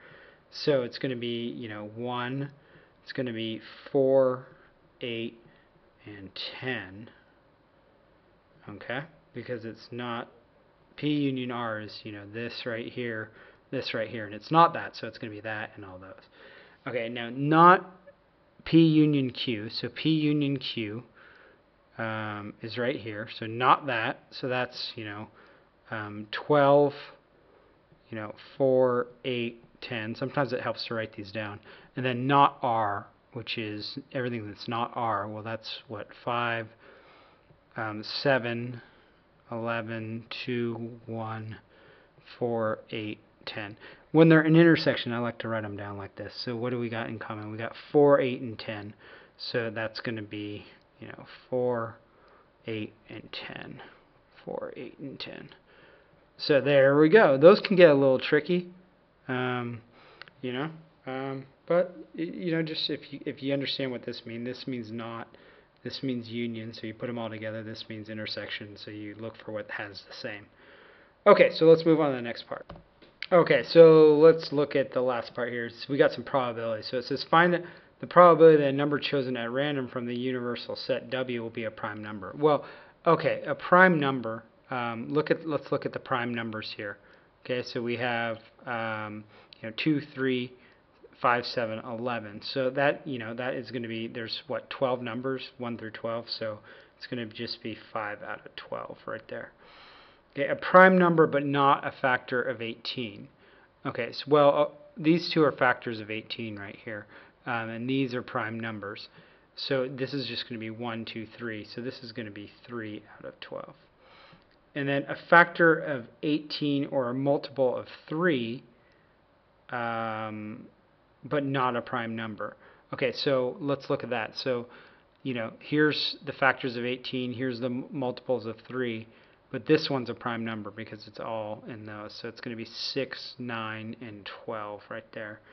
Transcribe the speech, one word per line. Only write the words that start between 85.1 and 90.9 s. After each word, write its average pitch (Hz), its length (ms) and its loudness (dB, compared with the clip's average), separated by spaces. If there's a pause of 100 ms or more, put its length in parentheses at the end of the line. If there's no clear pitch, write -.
look 147 180 0
at, 165 160 -2
let's 147 240 -6
look 139 140 -2
at 127 80 -6
the 139 60 -8
prime 120 340 -2
numbers 113 420 -6
here. 101 220 -10 (480)
Okay, 123 180 -4
so 123 200 -8
we 120 140 -4
have, 117 420 -2 (260)
um, 110 580 -6 (380)
you 113 80 -12
know, 113 80 -12
two, 151 240 0 (140)
three, 127 360 -2 (720)